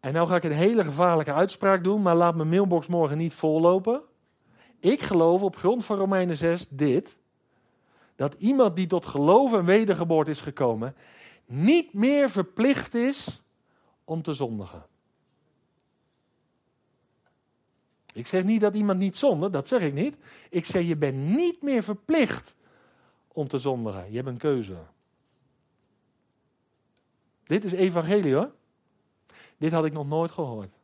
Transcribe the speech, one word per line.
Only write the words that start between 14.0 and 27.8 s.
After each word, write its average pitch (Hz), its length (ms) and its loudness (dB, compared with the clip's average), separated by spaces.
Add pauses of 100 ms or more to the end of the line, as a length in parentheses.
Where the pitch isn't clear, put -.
om 160 140 -6
te 156 100 -6
zondigen. 107 540 -8 (3250)
Ik 127 140 -12
zeg 185 180 -2
niet 214 160 2
dat 208 140 2
iemand 208 240 0
niet 190 180 -2
zondigt, 196 360 0
dat 165 160 -4
zeg 254 120 0
ik 151 120 -2
niet. 202 240 -4 (340)
Ik 175 160 -4
zeg, 175 200 -2
je 165 100 -2
bent 143 200 -2
niet 262 460 -2
meer 262 200 -2
verplicht 214 720 -2 (720)
om 147 200 -8
te 139 100 -4
zondigen. 110 520 -6
Je 110 60 -10
hebt 131 120 -6
een 123 80 -8
keuze. 117 400 -2 (2750)
Dit 202 200 -2
is 180 80 -4
evangelie, 180 640 0